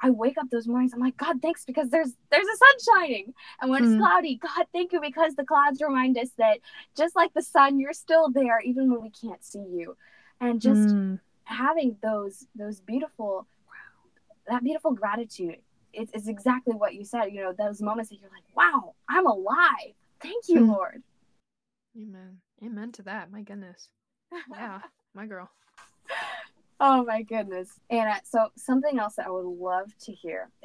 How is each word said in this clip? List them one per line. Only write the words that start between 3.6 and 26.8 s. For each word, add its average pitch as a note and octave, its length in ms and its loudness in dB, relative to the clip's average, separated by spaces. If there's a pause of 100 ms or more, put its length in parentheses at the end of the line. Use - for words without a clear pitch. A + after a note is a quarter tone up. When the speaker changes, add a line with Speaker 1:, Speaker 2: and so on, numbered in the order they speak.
Speaker 1:
And C4 100 -2
when C4 140 4
it's A3+ 80 6
Speaker 2:
Mm. A3 60 4
Speaker 1:
cloudy, E4 380 4
"God, E4+ 360 -4
thank F4 200 -4
you, E4+ 80 0
because D4 340 0
the C#4 100 -4
clouds C#4+ 380 2
remind C4 340 2
us A#3+ 220 -4
that A3 220 4 (360)
just E4 180 0
like F4 200 2
the D#4 80 0
sun, C#4 360 4
you're C#4 140 -2
still D#4+ 380 4
there, A#3+ 300 2
even B3+ 300 0
when A#3 120 0
we A3 80 -14
can't - 340 -14
see G3+ 200 -14
you." F3 320 -10 (440)
And A#3+ 220 -2
just G#3+ 260 6
Speaker 2:
Mm. G3 320 0 (240)
Speaker 1:
having B3+ 580 -2
those, G#3 520 -6
those G#3 260 -12
beautiful, A3 680 -8 (1000)
that A#3+ 160 -4
beautiful D#4 280 -2
gratitude. G#3 680 -6 (320)
It's, A3 220 -10
it's G#3 120 -10
exactly A#3+ 480 -2
what G#3 200 -2
you G3+ 100 -16
said, A3+ 280 -4
you G3+ 100 -10
know, F#3 100 -6
those G#3 300 -6
moments A3 280 -6
that G3+ 80 -20
you're G3 120 -20
like, - 140 -20 (120)
"Wow, D#4 380 2 (140)
I'm F4+ 180 2
alive. B3+ 680 0 (260)
Thank G4+ 280 -8
you, E4 160 8
Speaker 2:
Hmm. A3 60 6
Speaker 1:
Lord." G3+ 320 -4 (960)
Speaker 2:
Amen. F#3+ 440 -20 (240)
Amen A3+ 280 -12
to G#3+ 100 -20
that. F#3+ 280 -12
My G#3 120 -16
goodness. G3+ 480 -18 (600)
Yeah, G#3+ 300 -14 (180)
Speaker 1:
<laughs> - 160 -20
Speaker 2:
my G3+ 120 -16
girl. F#3+ 240 -16 (1300)